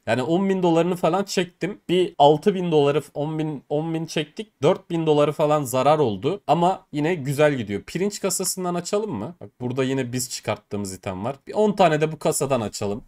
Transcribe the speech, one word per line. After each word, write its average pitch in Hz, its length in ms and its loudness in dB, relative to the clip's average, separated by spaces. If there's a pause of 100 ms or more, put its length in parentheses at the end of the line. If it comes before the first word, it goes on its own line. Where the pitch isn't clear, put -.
Yani 120 160 0
on 180 260 0
bin 190 140 0
dolarını 170 320 4
falan 180 280 0
çektim. 180 560 -6 (100)
Bir 180 280 0
altı 151 380 6
bin 180 160 -2
doları, 147 300 4 (120)
on 156 260 -4
bin, 156 300 -6
on 156 240 -4
bin 160 120 -4
çektik. - 560 -8
Dört 175 280 2
bin 165 160 -2
doları 147 260 4
falan 151 320 2
zarar 131 360 2
oldu. 123 480 0
Ama 170 440 2
yine 151 240 -2
güzel 147 380 2
gidiyor. 101 280 -4
Pirinç 196 380 -6
kasasından 180 560 -4
açalım 202 360 -4
mı? 123 300 -6
Bak 104 80 -16 (120)
burada 127 220 -2
yine 127 300 -2
biz 123 160 -4
çıkarttığımız 101 640 -6
item 92 320 -8
var. 131 100 -6 (120)
Bir - 60 -12
on 214 180 2
tane 165 300 4
de 156 100 0
bu 160 80 -12
kasadan 135 420 0
açalım. 104 460 -6